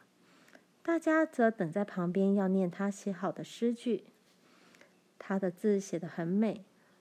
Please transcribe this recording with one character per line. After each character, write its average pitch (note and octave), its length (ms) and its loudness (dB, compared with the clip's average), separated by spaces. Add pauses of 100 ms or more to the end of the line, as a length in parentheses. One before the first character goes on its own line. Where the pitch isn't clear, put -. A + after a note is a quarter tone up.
(840)
大 E4+ 140 2
家 D#4+ 280 4
则 A#3+ 260 2
等 F#3 200 -2
在 G3+ 140 0
旁 F3 260 -2
边 G3 220 4
要 G3 140 2
念 F#3+ 240 2
她 G3 180 -4
写 G3 240 -6
好 F3+ 180 -4
的 - 120 -8
诗 A#3 300 -2
句。 A#3 320 -2 (1120)
她 - 180 -2
的 F#3+ 140 -2
字 G3+ 280 2
写 F3+ 200 -6
得 E3+ 80 -8
很 D#3+ 200 -4
美， G3 360 0 (380)